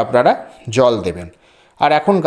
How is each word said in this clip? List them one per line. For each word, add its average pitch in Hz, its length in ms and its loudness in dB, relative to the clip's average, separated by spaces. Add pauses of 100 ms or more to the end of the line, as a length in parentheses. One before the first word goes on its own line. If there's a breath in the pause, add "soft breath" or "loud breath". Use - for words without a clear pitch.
আপনারা 127 280 2 (380 loud breath)
জল 120 320 2
দেবেন। 87 260 -8 (540 soft breath)
আর 147 100 2
এখন 156 240 2 (120)